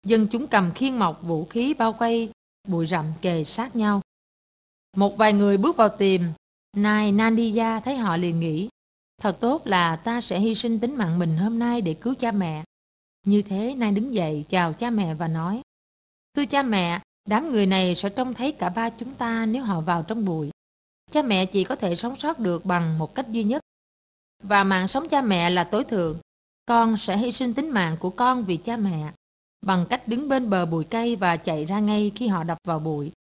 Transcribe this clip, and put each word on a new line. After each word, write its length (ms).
Dân 200
chúng 200
cầm 260
khiên 260
mộc, 240
vũ 220
khí 300
bao 180
quay, 360
bụi 180
rậm 200
kề 240
sát 320
nhau. 240
Một 200
vài 160
người 240
bước 200
vào 120
tìm, 440
Nai 360
Nandiya 680
thấy 160
họ 200
liền 240
nghĩ, 280
"Thật 180
tốt 260
là 300
ta 240
sẽ 200
hy 140
sinh 240
tính 180
mạng 220
mình 180
hôm 220
nay 220
để 140
cứu 200
cha 180
mẹ." 320
Như 160
thế, 320
Nai 180
đứng 220
dậy 340
chào 240
cha 180
mẹ 240
và 140
nói, 340
"Thưa 80
cha 180
mẹ, 380
đám 240
người 140
này 280
sẽ 140
trông 260
thấy 180
cả 160
ba 220
chúng 240
ta 320
nếu 160
họ 180
vào 220
trong 220
bụi. 260
Cha 120
mẹ 240
chỉ 180
có 120
thể 200
sống 200
sót 220
được 260
bằng 340
một 160
cách 140
duy 160
nhất, 180
và 220
mạng 240
sống 200
cha 120
mẹ 300
là 140
tối 200
thượng. 340
Con 300
sẽ 200
hy 160
sinh 220
tính 160
mạng 300
của 100
con 340
vì 120
cha 200
mẹ, 360
bằng 240
cách 180
đứng 200
bên 220
bờ 160
bụi 180
cây 320
và 200
chạy 280
ra 160
ngay 340
khi 140
họ 160
đập 200
vào 140
bụi. 340